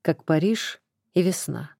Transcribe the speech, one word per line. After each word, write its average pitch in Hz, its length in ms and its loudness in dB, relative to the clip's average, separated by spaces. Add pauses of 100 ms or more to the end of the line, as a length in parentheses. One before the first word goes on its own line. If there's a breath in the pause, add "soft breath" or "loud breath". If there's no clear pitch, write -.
как - 220 -2
Париж 175 580 0 (320)
и 180 80 4
весна. 147 480 -2 (100)